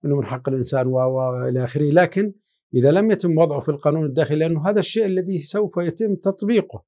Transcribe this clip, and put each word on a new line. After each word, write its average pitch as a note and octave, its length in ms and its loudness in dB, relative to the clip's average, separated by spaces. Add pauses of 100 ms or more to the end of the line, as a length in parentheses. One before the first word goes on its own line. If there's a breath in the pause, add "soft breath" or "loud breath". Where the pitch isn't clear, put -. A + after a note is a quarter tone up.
إنه C#3 100 0
من C3+ 100 -2
حق B2+ 240 -6
الإنسان B2+ 380 -2
و، B2+ 100 0
و B2+ 500 -2
إلى B2+ 160 -2
آخره، D3 280 0
لكن F3+ 420 2 (400)
إذا B2+ 180 4
لم G#3 200 4
يتم F3 260 2
وضعه D3+ 220 2
في C#3+ 100 -6
القانون D3+ 360 0
الداخلي، D3 340 0
لأنه D#3+ 300 0
هذا G#3+ 100 2
الشيء G#3+ 260 0
الذي F#3 340 -2
سوف G3+ 380 -2
يتم F3 380 -2
تطبيقه G3 720 -2